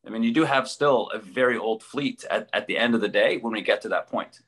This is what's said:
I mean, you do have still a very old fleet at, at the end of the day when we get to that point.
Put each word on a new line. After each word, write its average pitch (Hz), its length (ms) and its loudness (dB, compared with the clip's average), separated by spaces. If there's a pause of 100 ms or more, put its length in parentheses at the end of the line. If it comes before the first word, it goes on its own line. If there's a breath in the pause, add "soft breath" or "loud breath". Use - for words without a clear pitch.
I - 40 -18
mean, 113 140 -4
you 117 100 2
do 160 100 4
have 135 240 0
still 135 460 2
a 110 60 -6
very 117 380 0
old 113 240 -4
fleet - 480 -6
at, - 220 -2
at 101 160 -2
the 82 100 -2
end 117 160 2
of 113 60 4
the 104 80 0
day 107 300 2
when 113 160 -4
we 104 80 -4
get 104 220 0
to 110 60 -8
that 90 200 -2
point. - 380 -8